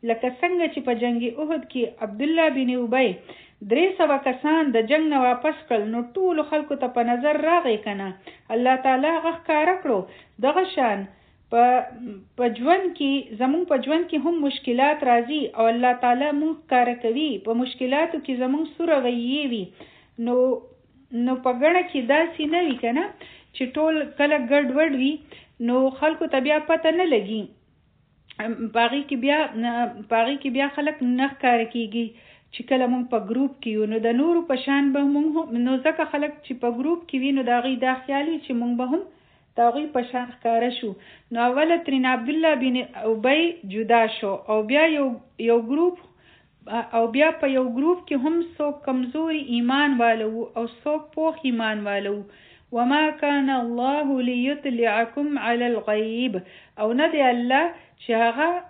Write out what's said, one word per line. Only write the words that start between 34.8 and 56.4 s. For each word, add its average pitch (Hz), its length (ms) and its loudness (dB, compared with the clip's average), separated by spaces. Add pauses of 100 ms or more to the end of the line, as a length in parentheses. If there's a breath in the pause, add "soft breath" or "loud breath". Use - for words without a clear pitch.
به 285 100 2
موږ 285 300 2
هم، 311 300 -2
نو 254 120 2
ځکه 320 260 0 (100)
خلک 294 200 -2
چې - 200 -12 (100)
په 240 60 0 (100)
ګروپ 330 260 -2
کې - 140 -8
وي، 262 140 0
نو 269 100 0
د 240 160 0
هغوی 254 180 -2
دا 254 240 0
خیال 277 260 -4
وي 320 120 -2
چې - 220 -10
موږ 240 180 -2
به 247 100 -2
هم 330 140 -2 (540 soft breath)
د - 20 -6 (100)
هغوی 285 240 -2
په 254 80 0 (100)
شان 247 160 -6
ښکاره 240 520 -2
شو. 220 120 -6 (380 loud breath)
نو 233 160 -6
اوله 294 320 2
ترېنه 269 320 0
عبدالله 294 460 2
بن 254 220 0 (260)
ابی 226 400 2 (320)
جدا 226 280 4 (140)
شو 196 180 -4 (100)
او 214 180 0
بیا 269 220 4 (120)
یو، 277 120 0 (400)
یو 233 100 6 (120)
ګروپ، 349 260 2 (1000 soft breath)
او 226 80 4 (100)
بیا 294 140 4 (120)
په 269 160 2
یو 254 120 2
ګروپ 302 360 0
کې 294 120 -4
هم 294 200 0 (200)
څوک 294 300 -4
کمزوري 294 560 -2 (140)
ایمان 269 440 2
واله 226 260 2
وو 220 180 -4 (120)
او 233 140 -4
څوک 302 400 -4
پوخ 320 400 -2
ایمان 214 400 -2
واله 202 240 -2
وو. 202 100 -10 (480 loud breath)
«وما 247 380 2
كان 285 400 0
الله 262 580 -2 (140)
ليطلعكم 247 1160 -2
على 240 280 -2
الغيب»، 220 680 -2 (440 loud breath)